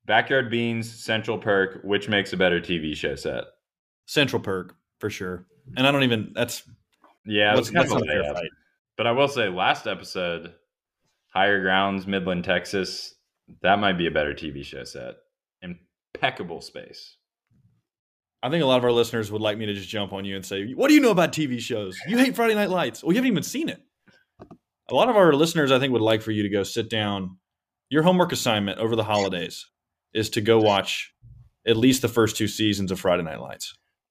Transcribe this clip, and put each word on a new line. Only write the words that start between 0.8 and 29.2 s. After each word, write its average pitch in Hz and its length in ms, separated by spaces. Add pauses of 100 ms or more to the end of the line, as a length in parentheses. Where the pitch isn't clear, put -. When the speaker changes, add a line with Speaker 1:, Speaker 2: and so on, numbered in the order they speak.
Speaker 1:
Central 110 340
Perk, 95 460
which 101 240
makes 101 240
a 95 60
better 87 240
T 87 160
V 78 180
show 71 200
set? 67 280 (640)
Speaker 2:
Central 131 360
Perk, 92 340 (240)
for 107 100
sure. 90 360 (300)
And 131 100
I 139 60
don't 143 120
even, 117 300
that's 117 300 (640)
Speaker 1:
Yeah, 104 300
Speaker 2:
what's, - 140
Speaker 1:
it's - 60
kind 165 140
Speaker 2:
that's 107 60
Speaker 1:
of 80 60
a 78 40
Speaker 2:
not 76 40
a 73 140
fair 73 80
Speaker 1:
layup. 73 40
Speaker 2:
fight. 85 140 (460)
Speaker 1:
But 110 120
I 120 60
will 139 140
say, 113 220
last 98 380
episode, 87 680 (800)
Higher 98 280
Grounds, 95 440
Midland, 92 380
Texas, 92 720 (460)
that 98 180
might 95 180
be 85 80
a 80 60
better 76 220
T 73 180
V 69 100
show 67 220
set. 60 320 (460)
Impeccable - 1000
space. - 560 (1300)
Speaker 2:
I 123 60
think 165 120
a 139 60
lot 131 100
of 123 60
our 123 80
listeners 113 400
would 107 100
like 107 160
me 110 80
to 104 80
just 98 140
jump 101 240
on 98 140
you 98 100
and 95 100
say, 101 280
"What 247 160
do 302 40
you 302 60
know 254 120
about 165 220
T 156 120
V 123 140
shows? 104 380 (100)
You 220 100
hate 262 180
Friday 226 180
Night 208 160
Lights." 165 320
Well, 160 120
you 208 40
haven't 202 140
even 165 120
seen 285 260
it. - 120 (1080)
A - 40
lot 185 160
of 240 60
our 180 180
listeners, 151 380
I 131 80
think, 135 140
would 113 80
like 110 200
for 110 100
you 104 120
to 104 60
go 98 140
sit 113 260
down. 101 480 (520)
Your 151 140
homework 180 300
assignment 107 460
over 113 180
the 107 80
holidays 98 600 (480)